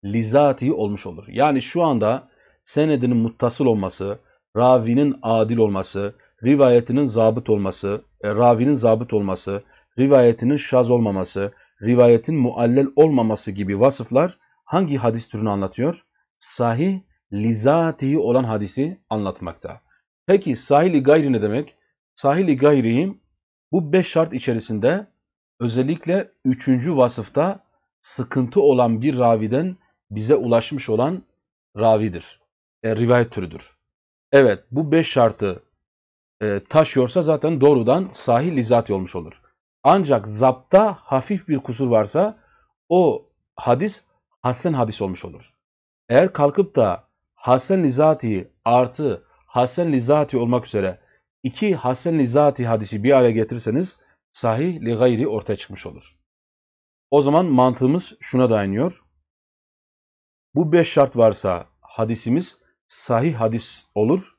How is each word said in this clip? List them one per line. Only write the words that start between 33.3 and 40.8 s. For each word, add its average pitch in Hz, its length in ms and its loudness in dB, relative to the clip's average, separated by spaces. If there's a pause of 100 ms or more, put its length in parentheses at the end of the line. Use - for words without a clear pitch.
türüdür. 87 440 -12 (560)
Evet, 127 380 4
bu 147 220 -4
beş 160 160 2
şartı, 104 540 0 (800)
e, 101 260 -4
taşıyorsa 143 540 0
zaten 156 380 -2
doğrudan 143 520 2
sahih 139 440 -2
li 123 80 -2
zati 113 300 0
olmuş 95 220 -8
olur. 80 260 -14 (400)
Ancak 139 440 2
zapta 131 760 2